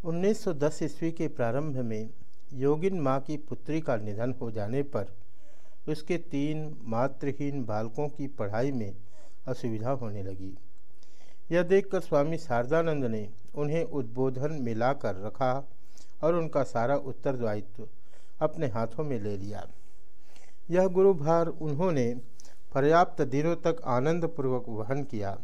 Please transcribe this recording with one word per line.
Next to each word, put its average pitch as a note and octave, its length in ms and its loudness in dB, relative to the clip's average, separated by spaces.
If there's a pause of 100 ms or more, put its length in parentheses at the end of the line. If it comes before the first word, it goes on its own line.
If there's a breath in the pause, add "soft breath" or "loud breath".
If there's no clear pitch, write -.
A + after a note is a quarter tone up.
उन्नीस F#3 400 2
सौ F#3 80 0
दस D3+ 300 0
ईस्वी D#3+ 300 0
के E3 160 0
प्रारंभ C3 500 0
में A2+ 320 0 (420)
योगिन D#3 480 2
माँ C3+ 200 2
की D3+ 160 -2
पुत्री D3 440 -2
का C3 160 0
निधन G#2+ 440 0
हो A#2 100 0
जाने G#2+ 320 0
पर A2 340 -2 (720 soft breath)
उसके D#3 300 0
तीन D3+ 640 0
मातृहीन C#3 840 0
बालकों A2+ 440 0
की C#3 180 -2
पढ़ाई A#2+ 460 0
में G#2+ 240 0 (500 soft breath)
असुविधा A#2 440 0
होने A2 320 -2
लगी। F#2+ 360 -2 (920 soft breath)
यह F3 100 4
देखकर F#3+ 380 2
स्वामी D#3 380 2
शारदानंद D3 680 2
ने G#2+ 260 0 (240)
उन्हें D3 300 0
उद्बोधन C3 680 0
में A#2+ 220 0
लाकर A#2 400 2
रखा B2+ 540 0 (540 soft breath)
और E3 120 4
उनका D#3 280 2
सारा A#2+ 340 2
उत्तरदायित्व A#2 920 -2 (520 soft breath)
अपने D#3 260 0
हाथों A2+ 380 0
में C3 160 -2
ले G#2 160 -2
लिया। G2+ 300 -4 (1040 soft breath)
यह F#3 180 4
गुरुभार E3+ 580 4
उन्होंने D3 760 0 (540 loud breath)
पर्याप्त D#3+ 480 4
दिनों D3 340 0
तक E3 280 0
आनंदपूर्वक C3+ 840 0
वहन A#2 360 -2
किया। G2 400 -2